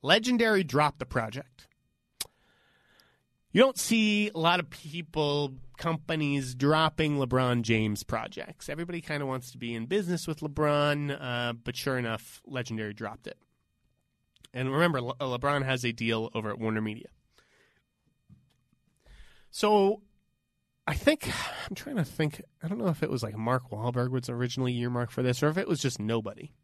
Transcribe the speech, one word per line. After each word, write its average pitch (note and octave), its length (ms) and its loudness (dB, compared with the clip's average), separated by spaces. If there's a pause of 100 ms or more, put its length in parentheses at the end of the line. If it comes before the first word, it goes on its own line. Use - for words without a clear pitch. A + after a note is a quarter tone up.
Legendary A3 600 4
dropped C#3+ 360 2
the - 60 -8
project. A#2 600 -8 (1900)
You F#3 80 8
don't C4 160 6
see G#3 560 2
a E3 60 -6
lot E3+ 200 4
of D3+ 100 -6
people, D3 840 -2 (240)
companies D3+ 800 -2
dropping D3+ 640 4
LeBron B2 460 2
James A2 380 2
projects. - 680 -8
Everybody E3 320 -8
kinda C#3+ 240 -4
wants C3 260 -6
to - 60 -18
be A#2 180 -6
in A2+ 120 -4
business F3 380 0
with D#3 140 -4
LeBron, D3 840 2
uh, A#2+ 320 -2
but A#2 220 -8
sure C3 220 -2
enough, A2+ 480 -6
Legendary A2 480 -6
dropped G#2+ 340 -10
it. - 100 -12 (1160)
And C3 180 -2
remember, D3+ 300 2
Le-, B2 140 -6
LeBron C#3 480 0
has C3 200 0
a A#2+ 80 2
deal A2+ 420 0
over A2 160 -4
at G#2 100 -6
Warner A2 220 0
Media. A2 260 -6 (2500)
So, G#3 520 4 (840)
I D3+ 60 0
think, - 360 2 (400)
I'm G3+ 60 -6
trying C#4+ 220 -6
to D#3+ 80 2
think, - 360 -2 (220)
I D#3+ 40 -4
don't G3+ 120 -4
know G#3+ 80 0
if D#3+ 160 0
it D#3 60 -2
was, A#2 120 0
like, G#2+ 160 -6
Mark B2 320 0
Wahlberg A#2+ 420 0
was B2+ 180 -2
originally B2 480 -2
earmarked A#2+ 340 -2
for B2+ 120 -2
this B2+ 200 2
or D3 60 6
if D#3+ 80 -2
it F#3+ 100 -2
was D#3+ 140 0
just - 180 -2
nobody. A2+ 540 -4 (100)